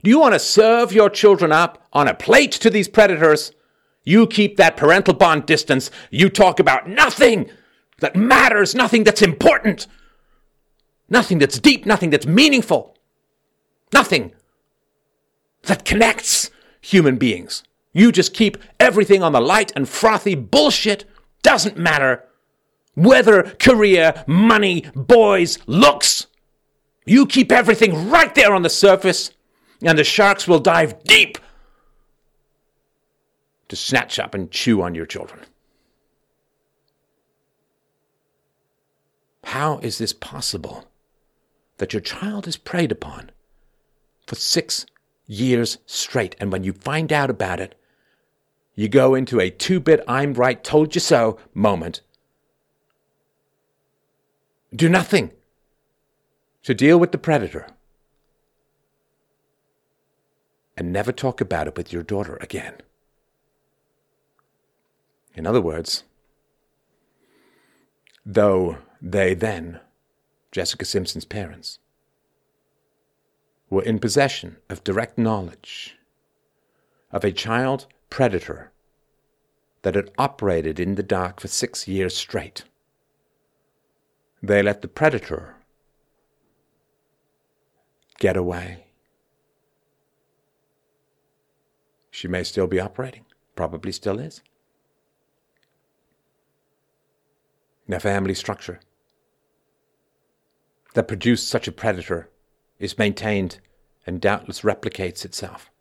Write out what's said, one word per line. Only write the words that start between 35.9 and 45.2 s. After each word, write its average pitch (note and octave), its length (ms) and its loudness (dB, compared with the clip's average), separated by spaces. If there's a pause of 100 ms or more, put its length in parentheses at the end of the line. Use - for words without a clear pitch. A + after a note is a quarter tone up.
How D3 340 -6
is A2+ 180 -10
this A2 160 -8
possible - 720 -14 (920)
that - 160 -10
your G#3 80 -8
child G3+ 460 -12
is D#3+ 100 -12
preyed E3 340 -6
upon - 400 -14 (960)
for - 80 -12
six - 500 -6 (400)